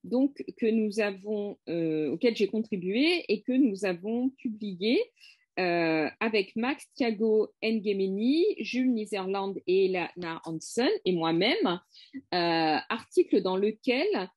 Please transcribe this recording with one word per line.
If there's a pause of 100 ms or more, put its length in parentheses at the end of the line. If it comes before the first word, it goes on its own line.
donc, (160)
que
nous
avons, (100)
euh,
auquel
j'ai
contribué
et
que
nous
avons
publié, (560)
euh, (120)
avec
Max
Thiago (140)
Ngemeni, (140)
Jules
Nizerland (100)
et
Elana
Hansen (140)
et
moi-même, (540)
euh, (120)
article
dans
lequel